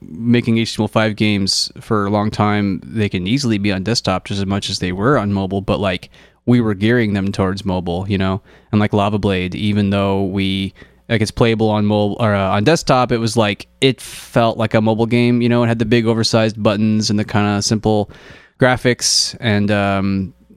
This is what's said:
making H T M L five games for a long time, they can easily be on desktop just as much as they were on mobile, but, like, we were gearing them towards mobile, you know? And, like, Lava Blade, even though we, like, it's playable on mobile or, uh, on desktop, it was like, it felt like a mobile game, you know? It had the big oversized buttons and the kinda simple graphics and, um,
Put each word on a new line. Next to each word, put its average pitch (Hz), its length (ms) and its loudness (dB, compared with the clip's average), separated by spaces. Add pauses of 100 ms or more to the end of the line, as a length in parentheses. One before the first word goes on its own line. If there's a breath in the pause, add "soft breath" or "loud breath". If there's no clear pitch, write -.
making 113 560 0
H 113 180 -4
T - 40 -4
M 107 40 0
L 107 40 -2
five 110 280 0
games 101 640 -2
for 104 260 -2
a 98 40 -4
long 104 200 0
time, 104 540 0
they 104 240 -4
can 92 180 -4
easily 117 320 0
be 101 140 0
on 95 100 -4
desktop 95 440 -2
just 98 140 -6
as 98 60 -4
much 98 240 -4
as 101 80 -6
they 92 140 -4
were 117 260 0
on 101 140 -2
mobile, 98 280 -2
but, 92 200 -2
like, 92 300 -4 (360 soft breath)
we 120 140 6
were 110 140 0
gearing 107 400 2
them 98 180 -2
towards 98 320 -2
mobile, 92 440 -4
you 101 100 0
know? 95 220 0 (300 soft breath)
And, 107 100 2
like, 104 120 0
Lava 104 260 2
Blade, 92 380 -2
even 104 340 0
though 98 340 0
we, 95 500 -2 (340 loud breath)
like, 110 140 0
it's 101 100 -2
playable 113 380 2
on 104 160 2
mobile 104 340 0
or, 107 140 2
uh, 98 160 0
on 101 120 2
desktop, 127 480 2
it 120 80 0
was 113 180 -2
like, 104 300 0 (140)
it 135 200 2
felt - 580 -2
like - 160 0
a 110 60 4
mobile 110 260 2
game, 120 360 2
you 120 60 2
know? 120 160 2
It 113 40 2
had 117 120 0
the 117 60 0
big 113 200 2
oversized 110 560 0
buttons 107 480 2
and 104 80 2
the 107 60 -2
kinda 104 380 0
simple 107 480 0 (500 loud breath)
graphics - 800 0
and, 104 300 0
um, 98 600 0 (240)